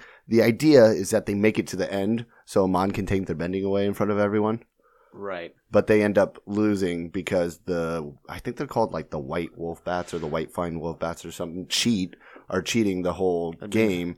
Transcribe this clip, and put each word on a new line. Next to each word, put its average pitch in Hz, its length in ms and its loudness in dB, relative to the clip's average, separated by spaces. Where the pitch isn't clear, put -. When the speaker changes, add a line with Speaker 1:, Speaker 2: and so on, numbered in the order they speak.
Speaker 1:
The 113 140 6
idea 120 440 8
is 95 240 2
that 110 160 0
they 101 80 -2
make 104 240 2
it - 100 -2
to 101 80 -6
the 90 160 -4
end 107 320 -2
so 101 180 2
Amon 92 280 0
can 98 140 -4
take 98 200 -2
their 85 100 -4
bending 92 280 -4
away 98 200 0
in 101 100 0
front 104 180 0
of 101 80 0
everyone. 107 420 0
Speaker 2:
Right. 95 360 -10
Speaker 1:
But 101 160 2
they 107 160 6
end 104 160 2
up - 180 2
losing 98 600 0
because 87 560 -2
the, 82 480 -4
I 85 100 -12
think 123 200 -10
they're 147 80 -6
called, 113 260 -2
like, 80 160 -8
the 82 100 -8
White 78 380 -6
Wolf 85 260 -10
Bats 87 300 -6
or 87 60 -8
the 80 80 -6
White 80 260 -6
Flying 85 260 -6
Wolf 80 200 -8
Bats 85 260 -8
or 85 80 -12
something, 87 360 -10
cheat, 98 460 -2
are 95 100 -2
cheating 98 420 0
the 87 120 -2
whole 87 380 0
Speaker 2:
That 104 180 -14
brings, 107 220 2
Speaker 1:
game. 87 260 -4